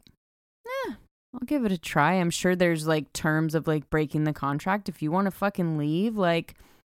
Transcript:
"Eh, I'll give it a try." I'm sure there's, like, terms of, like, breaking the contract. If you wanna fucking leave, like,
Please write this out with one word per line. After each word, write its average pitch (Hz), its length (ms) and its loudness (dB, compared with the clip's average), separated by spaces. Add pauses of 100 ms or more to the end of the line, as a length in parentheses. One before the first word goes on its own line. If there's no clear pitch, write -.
(880)
"Eh, 302 60 -6 (420)
I'll 247 100 -12
give 262 220 0
it 196 60 0
a 185 40 0
try." 160 380 0
I'm 175 160 2
sure 180 260 2
there's, 170 300 2
like, 156 260 0
terms 156 420 0
of, 156 120 -2
like, 156 240 0
breaking 156 340 0
the 151 80 0
contract. 147 560 -2
If 156 140 -8
you 151 100 -2
wanna 190 180 2
fucking 180 460 -2
leave, 165 400 0
like, 170 380 0 (300)